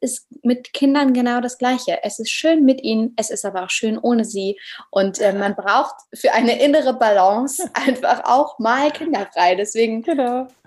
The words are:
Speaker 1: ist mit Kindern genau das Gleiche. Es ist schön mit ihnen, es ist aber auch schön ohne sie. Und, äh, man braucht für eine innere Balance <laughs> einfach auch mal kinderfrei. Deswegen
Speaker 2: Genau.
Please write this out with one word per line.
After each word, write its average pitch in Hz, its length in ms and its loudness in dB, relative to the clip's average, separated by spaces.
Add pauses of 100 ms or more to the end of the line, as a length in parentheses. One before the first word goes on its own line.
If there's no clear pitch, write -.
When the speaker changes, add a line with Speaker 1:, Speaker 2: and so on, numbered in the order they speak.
Speaker 1:
ist - 280 -8 (160)
mit 247 280 -2
Kindern 277 420 2
genau 247 260 0
das 240 180 -8
Gleiche. 247 460 -2
Es - 160 -6
ist 226 100 -6
schön 320 340 2
mit 262 200 4
ihnen, 220 320 0
es 220 120 -4
ist - 160 -6
aber 190 200 -6
auch 185 60 -10
schön 220 280 -2
ohne 233 260 2
sie. 196 320 -4 (340)
Und, 196 300 0
äh, 202 120 4
man 202 240 -2
braucht 208 400 0 (180)
für - 180 0
eine 233 300 2
innere 285 320 4
Balance 220 760 2
<laughs> - 40 -18
einfach 254 500 0
auch 277 360 0
mal 262 320 0
kinderfrei. 196 640 0
Deswegen 220 480 -2
Speaker 2:
Genau. 254 420 -2 (200)